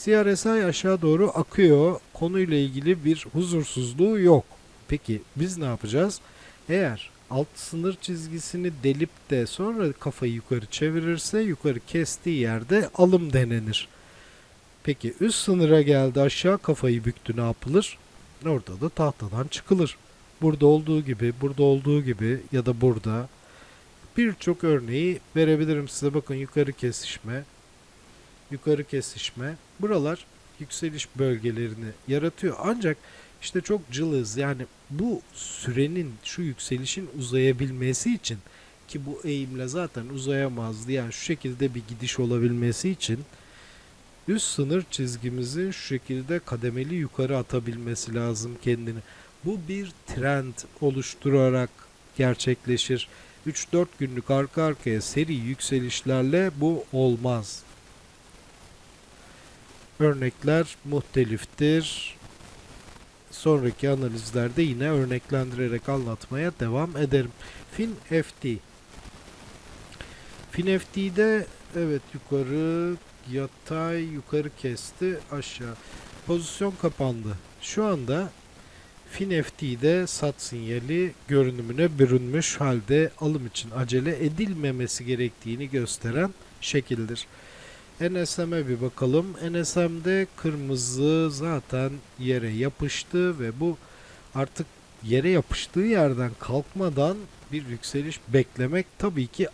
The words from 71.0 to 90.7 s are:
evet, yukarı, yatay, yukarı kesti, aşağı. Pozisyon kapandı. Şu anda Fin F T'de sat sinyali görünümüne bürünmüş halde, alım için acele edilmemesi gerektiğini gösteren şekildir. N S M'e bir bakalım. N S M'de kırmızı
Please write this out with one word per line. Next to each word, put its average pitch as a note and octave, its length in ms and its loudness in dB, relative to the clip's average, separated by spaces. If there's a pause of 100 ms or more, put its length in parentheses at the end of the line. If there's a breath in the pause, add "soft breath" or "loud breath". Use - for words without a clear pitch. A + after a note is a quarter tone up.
evet, D#3 260 0 (120)
yukarı, D#3+ 800 -2 (360)
yatay, D#3+ 720 -4
yukarı D3+ 460 -4 (120)
kesti, D#3 580 -4 (120)
aşağı. B2 440 -10 (520 loud breath)
Pozisyon E3+ 540 -2
kapandı. A#2 560 -2 (240)
Şu - 240 -2
anda D#3+ 440 0 (800 loud breath)
Fin G3 180 -4
F E3 200 0
T'de D3+ 580 0
sat - 340 -4
sinyali B2 720 -4 (140)
görünümüne C3+ 720 2
bürünmüş B2+ 560 4
halde, C3+ 640 2
alım D3 280 -2
için A2+ 240 -10
acele B2+ 540 0
edilmemesi D3 800 -2
gerektiğini A#2+ 640 -4
gösteren C3 640 -2 (280)
şekildir. A#2 640 -4 (760 loud breath)
N F3 240 -2
S E3+ 200 -4
M'e E3 220 -2
bir B2 140 -2
bakalım. C3 440 0 (260)
N E3+ 140 -2
S F3 220 0
M'de F3+ 480 0
kırmızı C#3+ 960 0